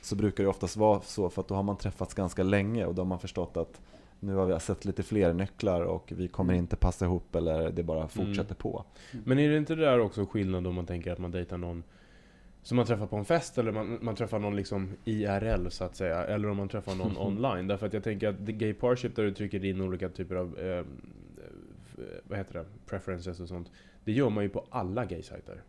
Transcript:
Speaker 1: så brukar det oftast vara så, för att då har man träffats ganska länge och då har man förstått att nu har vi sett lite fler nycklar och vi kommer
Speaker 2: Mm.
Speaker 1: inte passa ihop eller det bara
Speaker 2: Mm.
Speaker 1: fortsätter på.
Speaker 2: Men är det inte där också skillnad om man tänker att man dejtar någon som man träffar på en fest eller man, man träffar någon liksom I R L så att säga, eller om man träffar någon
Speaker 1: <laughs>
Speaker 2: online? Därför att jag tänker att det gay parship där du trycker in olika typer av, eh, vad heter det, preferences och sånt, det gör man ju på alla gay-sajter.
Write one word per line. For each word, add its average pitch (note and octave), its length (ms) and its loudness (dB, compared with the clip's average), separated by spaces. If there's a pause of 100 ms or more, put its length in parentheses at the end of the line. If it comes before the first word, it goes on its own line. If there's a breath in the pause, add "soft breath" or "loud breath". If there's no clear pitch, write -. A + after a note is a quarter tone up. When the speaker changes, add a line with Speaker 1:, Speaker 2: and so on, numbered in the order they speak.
Speaker 1:
så - 140 -2
brukar G2+ 280 4
det G2 60 6
oftast F#2+ 280 0
vara G#2+ 240 6
så, F#2 280 0
för F#2+ 120 -4
att F2 60 -4
då G2 80 -2
har G2 80 2
man G2+ 140 0
träffats - 360 -4
ganska F#2 300 0
länge G2+ 420 2
och E2+ 100 0
då F#2 60 0
har F#2 60 0
man F#2 120 -2
förstått F2+ 380 -4
att - 240 -4 (380 loud breath)
nu G2+ 160 -2
har F#2+ 100 4
vi F2+ 140 2
sett - 260 -2
lite G2 180 -2
fler F#2+ 300 4
nycklar F#2 480 0
och F2 340 -2
vi F2+ 120 -2
kommer F2+ 260 2
Speaker 2:
Mm. F2+ 100 4
Speaker 1:
inte - 120 -2
passa F2+ 300 2
ihop F2 300 0
eller E2 360 2
det E2+ 120 -2
bara D#2+ 160 0
Speaker 2:
Mm. D#2+ 100 -4
Speaker 1:
fortsätter G2+ 460 -4
på. A2 300 -6 (380 loud breath)
Speaker 2:
Men B2+ 160 4
är D3 100 6
det D3+ 80 4
inte D3+ 180 0
där D3 240 6
också G#2 260 2
skillnad F#2+ 420 0
om F2+ 80 0
man F2 100 -2
tänker F2 260 -4
att F2 80 -4
man F2 120 -4
dejtar F2 260 -4
någon E2+ 260 -6 (800 loud breath)
som B2+ 120 -2
man A#2+ 100 6
träffar G#2+ 220 0
på - 80 -4
en G#2 100 0
fest - 320 0
eller A2+ 140 2
man, G#2+ 300 -2
man A2+ 140 -2
träffar A2 240 -2
någon G2+ 160 0
liksom G2 340 -2 (160)
I G#2+ 200 2
R G2 180 2
L G#2 260 2
så - 140 -4
att F2 120 -4
säga, F2 300 0
eller G#2 240 0
om G2+ 80 0
man G2 120 -2
träffar G2 260 -4
någon F#2+ 220 -2
Speaker 1:
<laughs> G2 100 0
Speaker 2:
online? G2+ 400 0
Därför G2+ 200 0
att F#2+ 60 -2
jag G#2 100 -2
tänker G#2+ 260 0
att G2+ 160 -4
det A2 60 -4
gay G#2+ 220 0
parship B2 420 2
där A2 80 2
du G2+ 100 4
trycker G2+ 320 -2
in F#2+ 160 0
olika F#2 280 -2
typer F#2 260 -6
av, F2+ 240 -4
eh, F2 240 -2 (1400)
vad G2+ 100 -6
heter F#2+ 160 -8
det, E2 120 -6 (200)
preferences F2+ 540 -6
och F2 80 -8
sånt, F2 240 -10 (320 loud breath)
det A2 80 -2
gör B2 180 4
man G#2 140 2
ju G2+ 60 2
på - 200 -4
alla G#2+ 360 -2
gay-sajter. - 640 -10